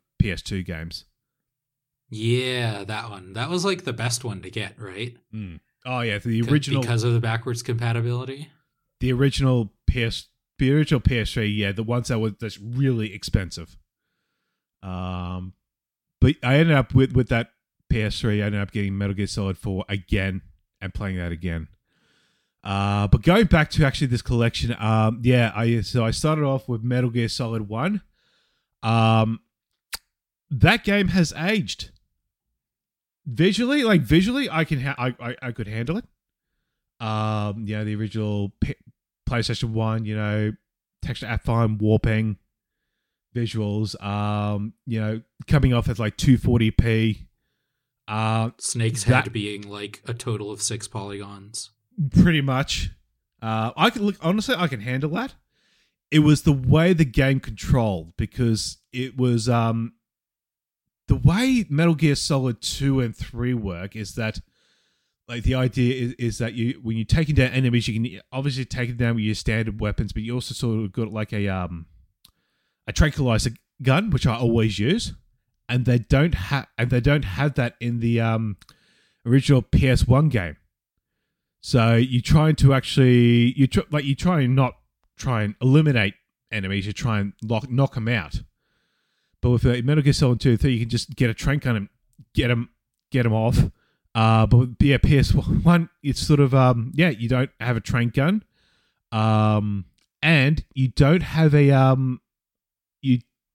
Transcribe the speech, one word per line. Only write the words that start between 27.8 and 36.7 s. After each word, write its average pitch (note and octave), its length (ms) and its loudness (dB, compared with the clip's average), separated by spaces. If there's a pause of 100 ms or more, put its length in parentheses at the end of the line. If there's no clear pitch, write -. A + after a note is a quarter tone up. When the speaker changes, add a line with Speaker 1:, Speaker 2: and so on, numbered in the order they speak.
Speaker 1:
Um, A2+ 560 2 (1080)
that D#3 340 -2
game G3+ 260 0
has E3+ 280 0
aged. F3+ 540 -6 (1300)
Visually, A3 580 0
like, G#3 180 4
visually, F#3+ 480 2
I D#3+ 160 -2
can C#3 160 -4
ha-, C3+ 160 -6
I, B2 220 -4
I, A#2 220 -10
I B2 100 -8
could A2 160 -10
handle A#2+ 300 -6
it. B3 80 -10 (920)